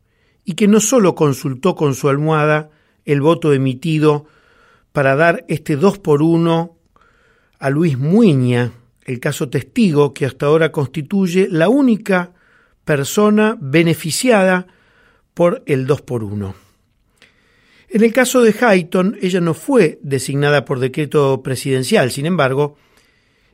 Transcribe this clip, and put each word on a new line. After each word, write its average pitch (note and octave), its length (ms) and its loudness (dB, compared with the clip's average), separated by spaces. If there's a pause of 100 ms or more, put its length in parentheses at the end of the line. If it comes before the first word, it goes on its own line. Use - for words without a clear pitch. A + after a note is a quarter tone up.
(460)
y F3+ 80 -8
que G3+ 160 2
no G#3+ 100 6
solo G3+ 360 2
consultó D3 600 -2
con C#3+ 200 -2
su D3 120 -4
almohada D3+ 600 0 (340)
el D3 160 -2
voto C#3+ 320 2
emitido D3 760 0 (680)
para C3+ 240 0
dar E3+ 320 0
este D#3 260 -4
dos G3 240 0
por D3 220 0
uno E3 560 0 (840)
a C#3 100 -4
Luis D3 280 0
Muiña, C3 760 2 (320)
el B2+ 160 -10
caso D3 300 -6
testigo D3 640 0
que D3 120 -4
hasta B2+ 200 -6
ahora D#3+ 260 2
constituye F3+ 800 -2
la E3 160 0
única G#3 640 0 (540)
persona G#3 720 0
beneficiada F3 1080 0 (680)
por F3 320 0
el C3 220 -2
dos C#3 140 -2
por A#2+ 220 -6
uno. G2+ 320 -8 (1300)
En G#3 120 -2
el A3+ 120 2
caso B3+ 280 2
de A3 160 4
Hayton, F#3+ 640 0
ella F#3 200 -2
no E3 140 -2
fue A#3 480 0
designada C#3 600 -2
por C#3 160 -6
decreto C#3 640 -2
presidencial. C3 680 -2
Sin C#3 140 -6
embargo, D3 520 -2 (760)